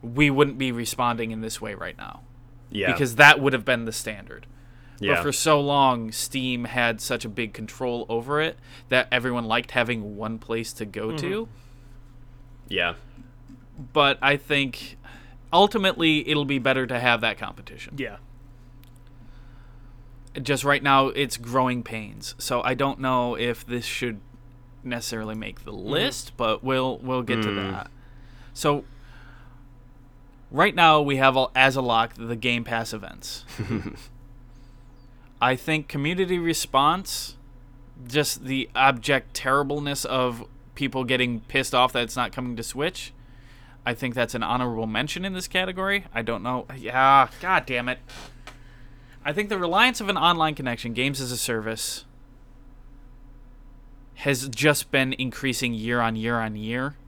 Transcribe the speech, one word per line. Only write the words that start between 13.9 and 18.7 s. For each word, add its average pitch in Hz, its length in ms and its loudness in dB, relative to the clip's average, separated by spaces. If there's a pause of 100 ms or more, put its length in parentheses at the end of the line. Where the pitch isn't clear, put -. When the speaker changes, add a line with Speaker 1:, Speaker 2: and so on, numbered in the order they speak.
Speaker 1:
But 139 300 4
I 139 140 4
think 139 600 -2 (560)
ultimately 170 760 4
it'll 151 160 2
be 139 160 0
better 131 260 2
to 123 140 -2
have 120 220 4
that 110 160 0
competition. - 580 -12
Speaker 3:
Yeah. 117 200 -8 (2250)